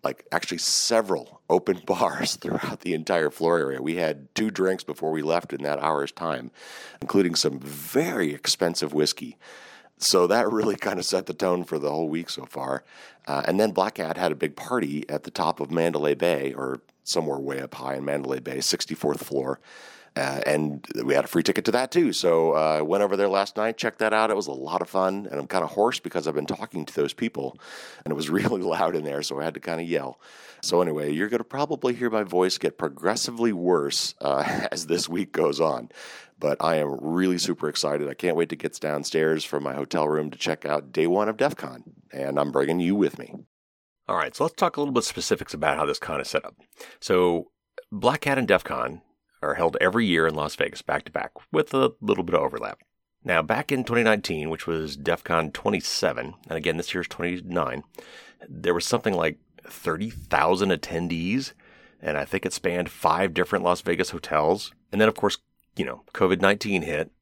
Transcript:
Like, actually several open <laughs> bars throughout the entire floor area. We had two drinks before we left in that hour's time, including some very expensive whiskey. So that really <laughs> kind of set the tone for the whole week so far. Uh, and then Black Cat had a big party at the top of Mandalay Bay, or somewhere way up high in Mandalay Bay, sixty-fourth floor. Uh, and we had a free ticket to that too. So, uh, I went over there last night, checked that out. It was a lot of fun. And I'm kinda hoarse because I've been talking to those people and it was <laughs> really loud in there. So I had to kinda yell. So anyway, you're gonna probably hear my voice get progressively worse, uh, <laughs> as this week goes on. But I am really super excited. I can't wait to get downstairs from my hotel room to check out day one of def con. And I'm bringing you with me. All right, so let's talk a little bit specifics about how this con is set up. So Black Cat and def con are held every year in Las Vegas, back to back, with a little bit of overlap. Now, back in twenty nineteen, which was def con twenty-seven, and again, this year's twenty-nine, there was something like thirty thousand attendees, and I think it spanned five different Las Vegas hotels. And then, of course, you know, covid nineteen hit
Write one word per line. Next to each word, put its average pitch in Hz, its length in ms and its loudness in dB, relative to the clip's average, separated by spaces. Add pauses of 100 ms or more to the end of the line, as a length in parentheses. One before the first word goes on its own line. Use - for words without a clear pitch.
Like, 69 300 -4
actually 85 260 -4
several - 880 0
open 90 340 2
<laughs> - 40 -16
bars - 500 0
throughout - 440 -6
the 90 140 -2
entire 80 360 0
floor 85 280 2
area. 67 240 -2
We 80 140 -2
had 76 380 -2
two 110 160 0
drinks 92 340 0
before 78 260 -4
we 78 120 -2
left 80 300 0
in 69 100 -6
that 73 160 -2
hour's 71 340 0
time, 67 380 -6 (500)
including 90 340 2
some 69 240 0
very 76 760 -2
expensive 85 600 -2
whiskey. - 420 0 (600)
So 87 280 4
that 104 240 4
really 107 260 2
<laughs> - 120 -6
kind 92 100 -2
of 85 60 -4
set 95 220 0
the 87 80 -8
tone 90 300 0
for 80 140 -4
the 71 120 0
whole 78 180 -2
week 82 220 -4
so - 160 -10
far. 67 380 -6 (420)
Uh, 71 200 -2
and 92 140 2
then 107 120 4
Black 95 220 2
Cat 80 220 -4
had 87 160 0
a 73 40 -2
big 73 200 -4
party 73 520 -2
at 76 160 -4
the - 60 -12
top 80 300 -2
of 71 100 -4
Mandalay 78 440 2
Bay, 69 400 0
or 65 260 -6 (240)
somewhere - 340 -2
way 69 220 -4
up - 140 -10
high 67 220 -6
in 67 80 -6
Mandalay 67 360 -2
Bay, 65 200 -6
sixty-fourth - 640 -2
floor. 67 360 -4 (560)
Uh, - 280 -2
and 73 400 0 (200)
we 69 100 2
had 69 100 4
a - 40 -8
free - 140 2
ticket 95 220 0
to 117 60 0
that 123 220 0
too. 160 200 4
So, 82 440 4
uh, 78 220 4
I 76 40 0
went 95 220 2
over 98 120 0
there 98 120 2
last 98 280 0
night, 113 200 -2
checked - 240 -4
that 110 120 2
out. 110 180 4
It 101 60 2
was 90 120 -2
a 69 40 -6
lot 76 300 -2
of - 60 -4
fun. 95 420 0
And 71 100 -4
I'm 69 60 -8
kinda 87 220 0
hoarse 104 320 0
because 78 260 -4
I've 78 80 -2
been 73 120 -2
talking 87 380 -6
to - 100 -14
those 71 180 0
people 69 440 -6 (480)
and 78 60 -6
it 73 60 0
was 76 140 -4
<laughs> 90 80 2
really 104 220 0
loud 87 360 0
in 76 80 -2
there. 73 180 -4
So 69 180 -4
I 76 40 -4
had 80 100 -4
to 67 60 -12
kinda 85 240 -4
yell. 71 360 -4 (420)
So 87 200 4
anyway, 73 300 0
you're 90 160 0
gonna 113 160 -2
probably 139 500 -2
hear 120 160 -2
my 107 140 2
voice 92 340 4
get - 180 0
progressively 110 760 0
worse, 85 680 2
uh, 69 480 0
<laughs> - 40 -4
as 82 140 -6
this 85 220 0
week 87 220 -4
goes 71 300 2
on. 73 300 0 (500)
But 73 200 2
I 80 160 4
am 71 240 0
really 90 380 2
super 82 300 -2
excited. 73 400 -2
I 69 60 -8
can't 87 220 0
wait 82 120 2
to 82 80 -6
get - 240 -6
downstairs 78 640 0
from 71 180 -4
my 67 120 -4
hotel 76 340 0
room 76 220 0
to - 80 -16
check - 260 -4
out 73 260 -2
day 78 160 2
one 101 220 4
of 110 80 -4
def 135 180 2
con. - 300 -14 (280)
And 69 260 -2
I'm 71 120 2
bringing 71 300 2
you 90 160 2
with 95 220 2
me. - 160 -14 (760)
All 95 80 0
right, 80 180 0
so - 80 -2
let's 165 140 0
talk 175 200 2
a 147 40 -4
little 143 120 0
bit 120 120 2
specifics - 500 -2
about 76 220 0
how 76 100 0
this 71 140 -2
con 73 200 -4
is - 80 -8
set - 160 -2
up. - 120 -18 (420)
So 90 540 2 (400)
Black 117 300 2
Cat 139 160 2
and 117 100 0
def 92 160 6
con 65 380 -6 (400)
are 73 120 0
held 82 260 2
every 98 240 4
year 82 220 4
in 78 80 2
Las 76 220 -4
Vegas, - 260 -4
back - 220 -2
to - 80 -18
back, - 200 -6 (200)
with 156 200 0
a 131 280 4
little 101 240 2
bit 82 100 0
of 76 80 6
overlap. 57 380 -6 (440)
Now, 87 160 4
back 110 300 -2
in 127 140 0
twenty 117 180 2
nineteen, 92 480 0
which - 160 -6
was 80 300 -2
def 71 280 -2
con 80 260 2
twenty-seven, 78 840 -2 (140)
and 82 100 -4
again, 80 180 0
this 85 160 -6
year's 90 160 -4
twenty-nine, 87 760 -4 (640)
there 85 260 0
was 87 100 -2
something 113 300 0
like 82 240 0 (260)
thirty 85 460 -4
thousand 90 600 2
attendees, 87 840 -2 (500)
and 78 160 -2
I 71 60 -2
think - 200 -4
it 92 80 -2
spanned 87 380 -2
five 85 420 2
different 90 320 0
Las 87 160 4
Vegas 87 300 0
hotels. 78 640 0 (200)
And 101 80 2
then, 110 80 8
of 110 60 2
course, - 240 0 (380)
you 80 80 0
know, 62 180 -8 (100)
covid 92 280 4
nineteen 98 420 2
hit 78 280 -4 (120)